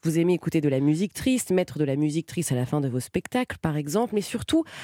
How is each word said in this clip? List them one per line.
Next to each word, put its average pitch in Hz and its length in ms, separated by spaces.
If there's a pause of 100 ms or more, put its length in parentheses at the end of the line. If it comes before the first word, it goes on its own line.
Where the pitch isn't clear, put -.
vous 160 140
aimez 175 160
écouter 165 280
de 147 80
la 135 100
musique 156 340
triste, - 380
mettre 180 260
de 151 60
la 135 120
musique 151 300
triste - 260
à 131 40
la 127 100
fin 147 160
de 139 60
vos 127 120
spectacles, - 600
par 156 160
exemple, 170 380
mais 202 60
surtout 311 420 (200)